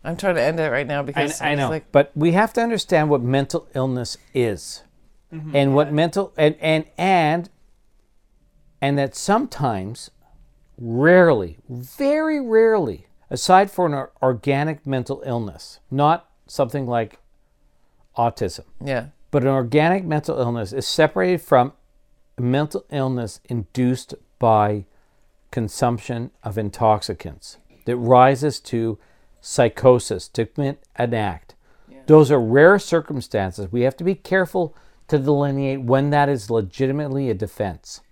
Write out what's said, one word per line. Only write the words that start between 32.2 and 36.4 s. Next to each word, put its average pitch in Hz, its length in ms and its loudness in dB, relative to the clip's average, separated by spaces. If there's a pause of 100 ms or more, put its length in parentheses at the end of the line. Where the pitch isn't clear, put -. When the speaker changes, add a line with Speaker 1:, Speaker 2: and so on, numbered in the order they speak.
Speaker 2:
are 143 80 4
rare 143 400 6
circumstances. 110 920 -4
We 120 100 -2
have 131 160 0
to 170 60 -12
be 185 120 -2
careful 180 600 -2 (320)
to 151 100 2
delineate 139 640 0
when 135 280 2
that 143 200 2
is 127 200 -4